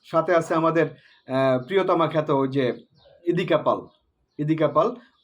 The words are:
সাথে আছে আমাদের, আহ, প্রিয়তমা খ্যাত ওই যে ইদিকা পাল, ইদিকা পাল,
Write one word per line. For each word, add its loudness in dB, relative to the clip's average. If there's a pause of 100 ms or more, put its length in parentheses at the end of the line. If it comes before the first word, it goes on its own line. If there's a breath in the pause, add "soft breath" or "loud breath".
সাথে 0
আছে 0
আমাদের, 2
আহ, -4
প্রিয়তমা 0
খ্যাত -2
ওই 2
যে -2 (540)
ইদিকা 0
পাল, 0 (560)
ইদিকা -2
পাল, 0 (280 loud breath)